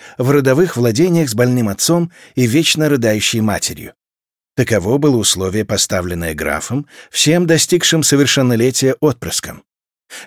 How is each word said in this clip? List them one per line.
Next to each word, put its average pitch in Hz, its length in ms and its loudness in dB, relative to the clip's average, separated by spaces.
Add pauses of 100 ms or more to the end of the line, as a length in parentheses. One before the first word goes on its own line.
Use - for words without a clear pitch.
(180)
в 131 140 0
родовых 143 460 2
владениях 143 520 2
с 104 60 -6
больным 123 340 0
отцом 170 420 -2 (240)
и 127 120 2
вечно 156 400 0
рыдающей 113 540 0
матерью. - 520 -4 (600)
Таково 117 420 0
было 143 200 2
условие, 95 480 -2
поставленное 90 680 -4
графом 78 540 -6 (220)
всем 175 360 2
достигшим 165 580 2
совершеннолетия 131 960 2
отпрыскам. 90 640 -4 (640)